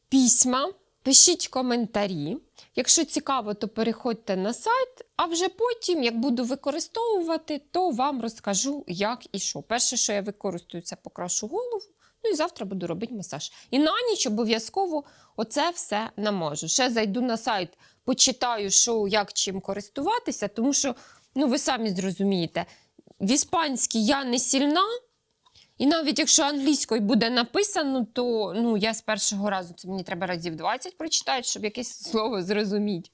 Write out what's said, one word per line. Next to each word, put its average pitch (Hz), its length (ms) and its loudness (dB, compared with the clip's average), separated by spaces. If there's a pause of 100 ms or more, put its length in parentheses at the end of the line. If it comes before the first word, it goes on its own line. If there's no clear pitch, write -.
письма, 247 640 4 (300)
пишіть - 440 8
коментарі. 208 880 -2 (380)
Якщо 277 300 4
цікаво, 254 480 -2
то 208 140 -6
переходьте 226 680 -4
на 190 180 -2
сайт, 494 520 -2 (100)
а 320 100 0
вже 339 240 -2
потім, 427 540 -2
як 233 160 0
буду 247 240 0
використовувати, 320 1160 -4 (100)
то 359 180 0
вам 262 320 0
розкажу, 226 640 -4
як 202 320 -4 (120)
і 196 80 -6
що. - 220 -6
Перше, 240 360 -2
що - 160 0
я 202 80 0
використаю, 180 600 -8
це - 140 -12
покрашу - 520 -6
голову, 440 380 -6 (380)
ну 453 60 0
і 381 60 2
завтра 302 300 -4
буду 185 220 -6
робити 226 280 -6
масаж. 170 360 -10 (200)
І 262 80 4
на 311 120 4 (180)
ніч 381 180 0
обов'язково 233 760 0 (320)
оце 285 340 0
все 226 480 -4
намажу. 170 500 -2
Ще 254 220 2
зайду 220 320 0
на 240 160 0
сайт, 208 320 -2 (340)
почитаю, 240 680 0
що, 214 360 2
як, 202 260 0
чим 190 280 -4
користуватися, 277 840 -4
тому 247 260 0
що, 269 220 0 (400)
ну, 277 120 2
ви 247 100 4
самі 240 320 0
зрозумієте, 185 760 0 (540)
в 196 120 2
іспанській 277 760 2
я 277 180 2
не 247 160 0
сильна, 285 460 2 (920)
і 247 80 0
навіть 294 340 2
якщо 311 240 4
англійською 269 580 0
буде 226 280 4
написано, 262 840 0
то, 226 420 0
ну, 226 220 2
я 220 160 2
з 220 80 -6
першого 208 480 -2
разу, 185 240 -4
це - 140 -16
мені 190 160 -6
треба 180 240 -6
разів 170 280 -4
двадцять 220 420 -4
прочитати, 269 460 -2
щоб 196 200 -6
якесь 214 400 -8
слово 220 380 -2
зрозуміти, 202 720 -2